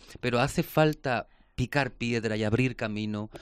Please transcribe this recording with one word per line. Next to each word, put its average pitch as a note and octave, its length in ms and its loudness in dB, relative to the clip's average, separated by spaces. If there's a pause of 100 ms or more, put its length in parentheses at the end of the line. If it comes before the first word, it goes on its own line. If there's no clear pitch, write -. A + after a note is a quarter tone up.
(220)
pero A#2+ 180 0
hace C#3 240 2
falta D3+ 640 0 (280)
picar B2+ 360 0
piedra A#2 440 -2
y G#2+ 80 0
abrir A#2 320 2
camino G#2+ 540 -4 (120)